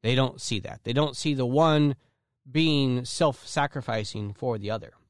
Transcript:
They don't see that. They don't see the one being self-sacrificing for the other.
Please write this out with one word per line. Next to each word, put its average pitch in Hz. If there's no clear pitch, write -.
They 120
don't 131
see 104
that. -
They 117
don't 139
see 151
the 131
one 147
being 139
self-sacrificing 120
for 117
the 101
other. 107